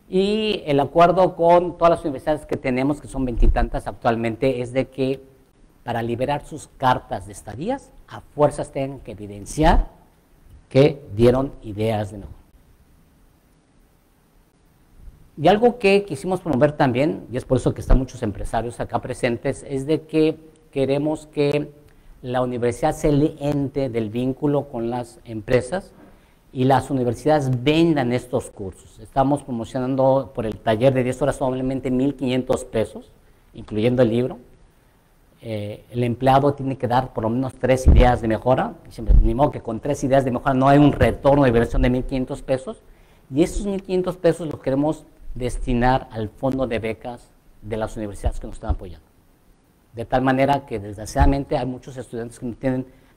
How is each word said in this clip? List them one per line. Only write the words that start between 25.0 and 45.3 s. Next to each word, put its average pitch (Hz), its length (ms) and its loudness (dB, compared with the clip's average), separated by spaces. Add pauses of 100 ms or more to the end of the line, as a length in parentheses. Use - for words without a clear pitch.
empresas 123 680 -2 (600)
y 127 100 -2
las 131 260 2
universidades 131 720 0
vendan 151 500 2
estos 123 360 -4
cursos. - 500 -14
Estamos 135 440 0
promocionando 131 920 0
por 117 120 -4
el 104 120 -4
taller 117 360 2
de 127 100 0
diez 127 180 -4
horas 135 140 0
solamente 131 560 -4
mil 131 240 0
quinientos 127 480 -2
pesos, - 480 -6 (420)
incluyendo 113 500 -2
el 113 60 4
libro. 127 280 -2 (1040)
Eh, 107 500 -8
el 120 140 -2
empleado 135 480 2
tiene 131 240 -6
que 123 100 -4
dar 127 260 0
por 110 120 -4
lo 110 40 0
menos 123 260 -2
tres 127 320 0
ideas 123 340 6
de 113 80 -2
mejora. 131 460 0 (120)
Y - 60 -20
siempre, - 280 2
ni 117 140 2
modo 139 160 4
que 127 80 -10
con 113 220 -8
tres 147 240 -4
ideas 135 180 4
de 131 80 0
mejora 127 220 -2
no 131 160 4
hay 143 100 8
un 143 140 6
retorno 139 500 4
de 131 60 6
inversión 117 320 2
de 127 80 4
mil 127 160 0
quinientos 131 360 -6
pesos. 135 400 -6 (480)
Y 139 140 2
esos 185 220 -2
mil 196 180 -4
quinientos 185 320 -2
pesos 165 320 0
los 139 140 -8
queremos 143 420 -2 (320)